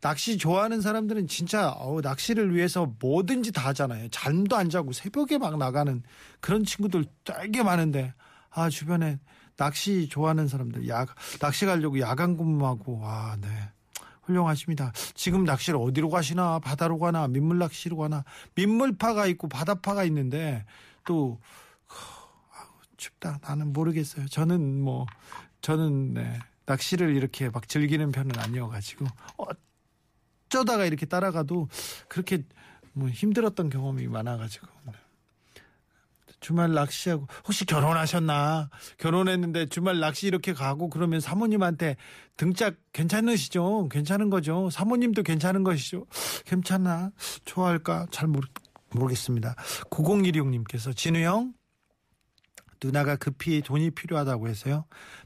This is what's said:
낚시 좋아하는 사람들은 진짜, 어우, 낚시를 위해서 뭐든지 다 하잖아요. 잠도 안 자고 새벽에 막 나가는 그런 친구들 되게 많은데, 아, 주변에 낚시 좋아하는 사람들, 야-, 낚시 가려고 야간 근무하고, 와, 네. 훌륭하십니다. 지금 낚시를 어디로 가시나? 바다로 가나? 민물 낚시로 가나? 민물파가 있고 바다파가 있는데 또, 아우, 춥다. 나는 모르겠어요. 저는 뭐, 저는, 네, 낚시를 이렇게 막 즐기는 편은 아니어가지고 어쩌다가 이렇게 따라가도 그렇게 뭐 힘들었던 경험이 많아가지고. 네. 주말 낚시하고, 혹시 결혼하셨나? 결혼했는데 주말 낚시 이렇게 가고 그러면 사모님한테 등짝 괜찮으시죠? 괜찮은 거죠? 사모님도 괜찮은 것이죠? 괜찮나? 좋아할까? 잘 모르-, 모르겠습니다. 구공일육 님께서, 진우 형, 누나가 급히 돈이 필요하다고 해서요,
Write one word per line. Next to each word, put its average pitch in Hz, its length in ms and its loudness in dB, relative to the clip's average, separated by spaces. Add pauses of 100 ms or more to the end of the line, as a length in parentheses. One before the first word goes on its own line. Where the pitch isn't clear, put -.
낚시 151 340 0
좋아하는 196 460 2
사람들은 214 440 0
진짜, 175 440 0
어우, 147 320 -4
낚시를 190 520 0
위해서 175 460 2
뭐든지 196 520 2
다 135 160 -2
하잖아요. 123 420 -2
잠도 190 460 2
안 185 120 2
자고 151 240 -2
새벽에 285 460 0
막 160 180 -2
나가는 135 460 0 (380)
그런 214 240 2
친구들 185 420 0 (180)
되게 208 380 -2
많은데, 156 500 2 (380)
아, 165 180 0
주변에 151 520 0 (360)
낚시 160 500 2
좋아하는 156 420 2
사람들, 120 420 -4
야-, 120 160 0 (340)
낚시 147 240 0
가려고 156 340 2
야간 135 380 2
근무하고, 135 640 0
와, 110 420 -6
네. 101 80 -6 (800)
훌륭하십니다. 156 640 0 (220)
지금 185 320 2
낚시를 151 340 0
어디로 131 300 2
가시나? 165 500 0
바다로 156 400 -2
가나? 165 300 2
민물 151 300 2
낚시로 175 400 -2
가나? 151 260 -2 (300)
민물파가 220 720 2
있고 175 240 -2
바다파가 190 540 0
있는데 143 600 -2 (400)
또, 135 340 0 (500)
아우, - 800 -20 (300)
춥다. - 460 -10
나는 143 320 -2
모르겠어요. 151 540 0
저는 151 520 2
뭐, 131 240 0 (560)
저는, 143 540 0
네, 117 240 -4 (260)
낚시를 156 520 2
이렇게 131 340 -2
막 113 180 -8
즐기는 151 440 2
편은 131 260 -4
아니어가지고 113 680 -6 (1400)
어쩌다가 226 380 4
이렇게 156 180 0
따라가도 170 640 0 (400)
그렇게 180 360 -2 (500)
뭐 135 160 -2
힘들었던 208 580 2
경험이 131 400 -4
많아가지고. 113 580 -6 (200)
네. 113 60 -14 (1500)
주말 170 340 2
낚시하고, 147 520 0 (200)
혹시 202 180 -2
결혼하셨나? 156 1040 2 (300)
결혼했는데 175 720 2
주말 175 280 2
낚시 156 280 0
이렇게 185 260 0
가고 139 380 -2
그러면 160 280 0
사모님한테 175 800 2 (400)
등짝 185 380 2 (180)
괜찮으시죠? 190 960 2
괜찮은 180 400 2
거죠? 180 400 2
사모님도 226 540 2
괜찮은 175 420 2
것이죠? 180 400 -2 (400)
괜찮나? 185 680 0 (340)
좋아할까? 170 640 0
잘 156 180 0
모르-, 139 180 2 (440)
모르겠습니다. 120 640 0 (340)
구공일육 160 600 4
님께서, 120 440 -4
진우 165 280 0
형, 226 340 2 (1300)
누나가 143 340 2
급히 147 460 0
돈이 151 300 0
필요하다고 135 560 -2
해서요, 135 360 -2 (420)